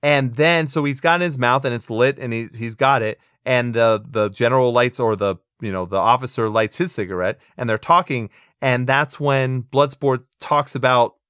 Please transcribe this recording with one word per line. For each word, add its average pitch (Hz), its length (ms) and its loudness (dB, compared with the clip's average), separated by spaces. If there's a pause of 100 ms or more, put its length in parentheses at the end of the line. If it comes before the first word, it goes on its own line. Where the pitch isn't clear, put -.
and 139 340 2
then, 160 300 2
so 147 180 -2
he's 139 160 -4
got 165 200 2
it 180 40 -2
in - 20 -2
his 143 120 -6
mouth 123 280 2
and 120 80 0
it's 117 160 -8
lit 123 280 2
and 120 140 -6
he's, 113 220 -6
he's 113 200 -8
got 135 280 2
it. 110 180 -6 (240)
And 123 300 0
the, 113 340 4
the 107 220 0
general 120 420 2
lights, 123 260 0
or 113 160 0
the, 98 220 -2 (240)
you 110 100 -6
know, 92 140 -4
the 95 140 -4
officer 117 500 0
lights 110 300 0
his 175 140 -2
cigarette, 92 460 -4 (180)
and 123 120 -6
they're 110 100 0
talking. 151 520 0 (320)
And 127 240 0
that's 139 340 -2
when 131 440 -2
Bloodsport 139 600 0 (160)
talks 147 340 -2
about 127 420 2 (140)